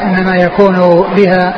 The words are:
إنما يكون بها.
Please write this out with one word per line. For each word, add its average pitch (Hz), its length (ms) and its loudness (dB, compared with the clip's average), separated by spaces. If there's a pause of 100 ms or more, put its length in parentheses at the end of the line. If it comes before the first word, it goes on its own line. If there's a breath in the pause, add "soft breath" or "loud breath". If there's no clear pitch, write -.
إنما 185 340 -2
يكون 180 720 0 (100)
بها. 180 420 0